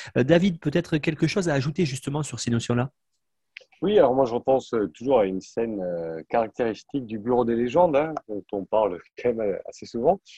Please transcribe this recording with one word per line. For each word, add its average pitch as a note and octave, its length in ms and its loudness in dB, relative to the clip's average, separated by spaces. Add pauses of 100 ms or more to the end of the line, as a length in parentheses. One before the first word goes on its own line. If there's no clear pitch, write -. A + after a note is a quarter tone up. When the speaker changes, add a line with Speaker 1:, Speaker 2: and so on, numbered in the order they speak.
(180)
Speaker 1:
Euh, B2 60 6
David, E3+ 360 4
peut-être E3 380 0
quelque D#3 300 0
chose F3+ 200 0
à D3+ 60 2
ajouter D3 320 0
justement C#3 380 -4
sur B2 160 -10
ces - 120 -4
notions-là ? A#2+ 380 0 (920)
Speaker 2:
Oui, G3+ 160 4
alors C3+ 160 6
moi C3+ 120 4
je A2+ 80 -4
repense, B2 400 0
euh, G#2+ 140 0
toujours B2 320 0
à G2+ 60 4
une F#2+ 140 -2
scène, A2+ 420 -6
euh, E2+ 460 -6
caractéristique A#2 800 -4
du A2 120 -10
Bureau A#2+ 280 0
des A#2 100 0
légendes, C#3 400 2
hein, D#3 180 0 (140)
dont G2+ 240 -8
on G2 140 -6
parle G2+ 340 0 (180)
quand B2 120 -2
même, A2+ 100 -2
euh, G2+ 180 -2 (120)
assez - 160 -16
souvent. D3 340 0 (180)